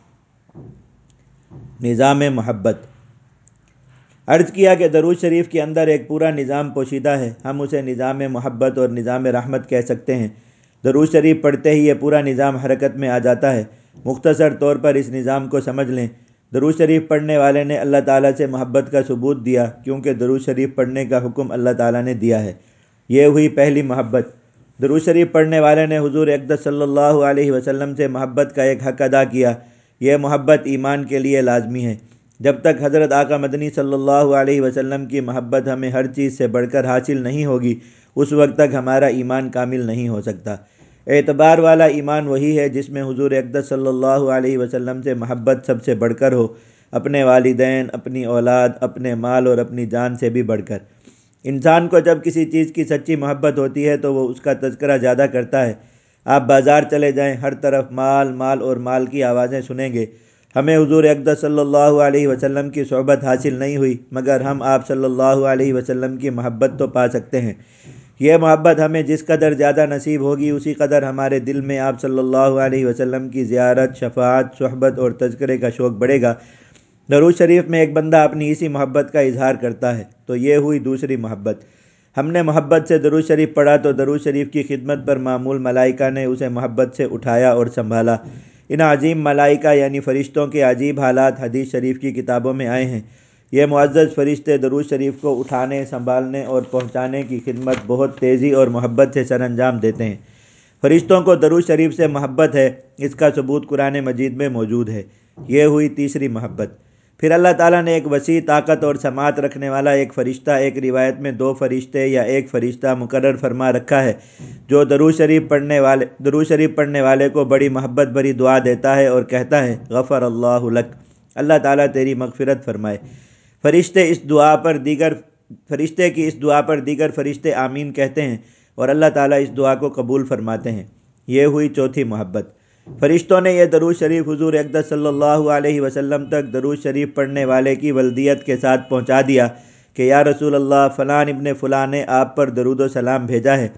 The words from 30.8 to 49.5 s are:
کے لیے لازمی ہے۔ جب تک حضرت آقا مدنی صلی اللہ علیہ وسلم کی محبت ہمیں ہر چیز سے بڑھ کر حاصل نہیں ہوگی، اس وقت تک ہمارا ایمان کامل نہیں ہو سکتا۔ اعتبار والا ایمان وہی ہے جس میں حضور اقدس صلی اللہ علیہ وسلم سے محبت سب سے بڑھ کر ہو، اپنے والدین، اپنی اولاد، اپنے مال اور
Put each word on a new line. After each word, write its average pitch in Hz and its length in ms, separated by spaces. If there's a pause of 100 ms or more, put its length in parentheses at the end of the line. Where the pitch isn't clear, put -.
کے 135 160
لیے 135 220
لازمی 123 440
ہے۔ 110 100 (440)
جب 131 220
تک 147 220
حضرت 147 280
آقا 143 260
مدنی 143 320
صلی 139 240
اللہ 139 180
علیہ 139 500
وسلم 135 440
کی 135 140
محبت 123 480
ہمیں 131 240
ہر 131 160
چیز 131 300
سے 127 100
بڑھ 123 240
کر 135 140
حاصل 127 360
نہیں 143 240
ہوگی، 123 340 (360)
اس 147 180
وقت 147 220
تک 147 180
ہمارا 131 320
ایمان 127 440
کامل 123 340
نہیں 117 260
ہو 107 120
سکتا۔ 104 340 (520)
اعتبار 147 500
والا 160 280
ایمان 147 420
وہی 147 320
ہے 143 100
جس 131 200
میں 139 120
حضور 135 300
اقدس 131 380
صلی 135 180
اللہ 131 180
علیہ 131 520
وسلم 127 440
سے 131 120
محبت 120 520
سب 117 200
سے 123 100
بڑھ 117 180
کر 131 200
ہو، 117 140 (440)
اپنے 139 320
والدین، 127 720
اپنی 127 320
اولاد، 120 440 (120)
اپنے 127 340
مال 127 320
اور 123 100